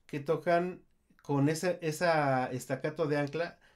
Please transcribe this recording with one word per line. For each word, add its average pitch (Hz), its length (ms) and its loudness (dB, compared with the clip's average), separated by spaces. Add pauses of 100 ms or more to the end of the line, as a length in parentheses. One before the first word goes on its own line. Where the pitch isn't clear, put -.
que 147 120 -6
tocan 170 640 0 (400)
con 143 260 2
esa, 170 220 0 (100)
esa 151 680 2
estacato 147 560 -4
de 147 100 2
ancla 143 420 -4 (160)